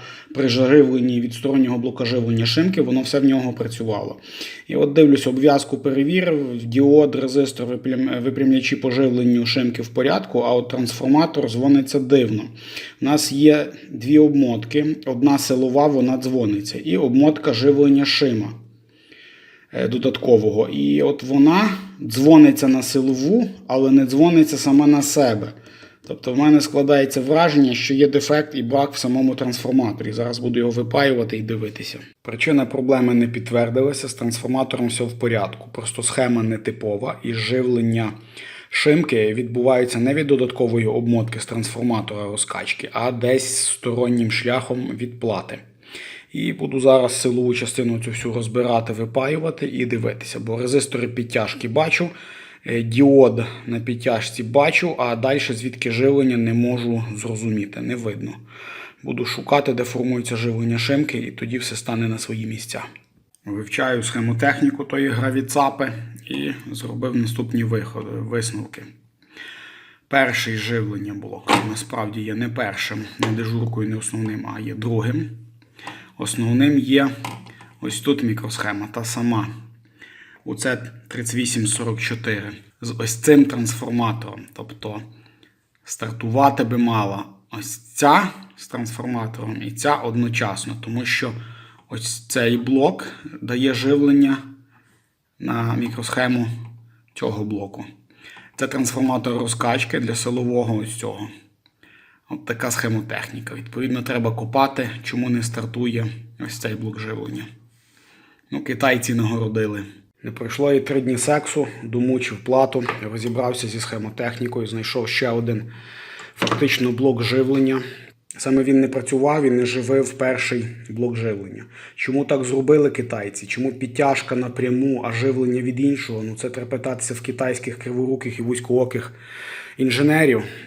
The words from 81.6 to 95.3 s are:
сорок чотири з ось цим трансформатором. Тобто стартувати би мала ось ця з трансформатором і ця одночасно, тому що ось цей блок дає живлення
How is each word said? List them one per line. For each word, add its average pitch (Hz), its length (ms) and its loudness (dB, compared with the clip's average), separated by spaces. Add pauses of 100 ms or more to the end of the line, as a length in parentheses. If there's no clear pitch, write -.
сорок 113 320 -4
чотири 104 520 -6 (300)
з 117 180 -10
ось 113 160 -4
цим 143 300 8
трансформатором. 117 960 -4 (120)
Тобто 107 480 -14 (840)
стартувати 117 800 0
би 117 140 -2
мала 107 480 -2 (260)
ось - 260 -12
ця 165 520 2 (260)
з - 120 -20
трансформатором 113 960 -8
і 117 100 -10
ця 143 240 0
одночасно, 117 840 -4
тому 120 240 -6
що 120 280 -2 (560)
ось - 380 -10
цей 120 300 2
блок 135 500 2 (340)
дає 123 320 0
живлення 139 640 4 (1000)